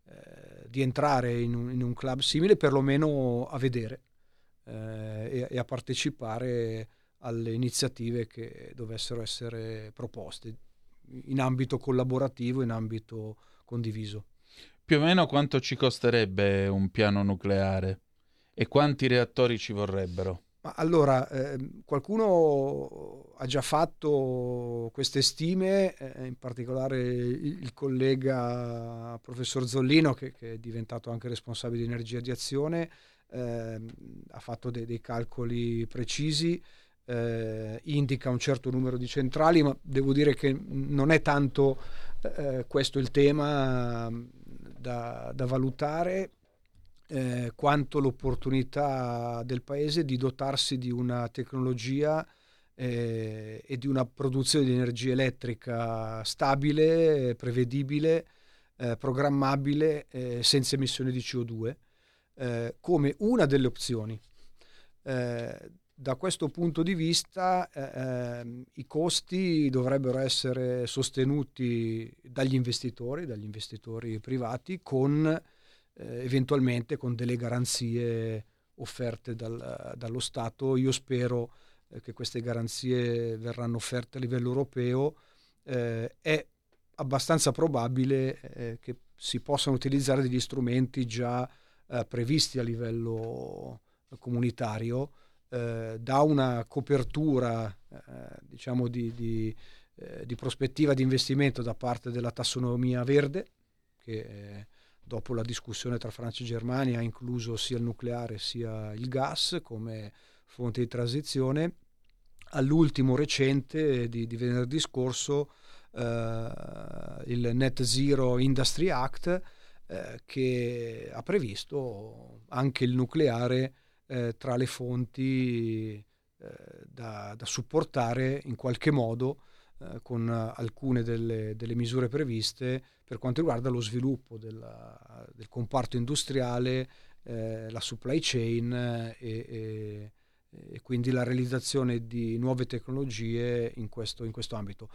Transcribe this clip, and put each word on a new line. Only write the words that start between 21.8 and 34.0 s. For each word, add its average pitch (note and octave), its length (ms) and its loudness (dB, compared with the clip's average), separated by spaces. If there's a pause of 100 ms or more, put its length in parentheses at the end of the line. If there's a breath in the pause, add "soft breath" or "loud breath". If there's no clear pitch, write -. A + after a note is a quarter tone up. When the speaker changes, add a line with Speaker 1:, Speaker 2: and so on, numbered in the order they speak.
Speaker 1:
qualcuno C#3+ 1500 2
ha C3 80 -6
già C3 160 0
fatto B2 1300 0
queste C#3 300 0
stime, F#3 720 2
eh, C3 320 -12
in B2+ 100 -8
particolare B2+ 640 -4
il, B2 600 -2
il B2 100 -8
collega A#2+ 1500 0
professor B2+ 440 -4
Zollino, C#3 460 6
che, C3 200 -6
che A#2 220 -14
è A2 40 -10
diventato A#2 520 -8
anche A#2 180 -6
responsabile A#2 540 -4
di A#2 60 -2
Energia A#2 320 -4
di A#2+ 100 -6
Azione, D#3 600 -2 (400 soft breath)
ehm, A2+ 580 -6 (440)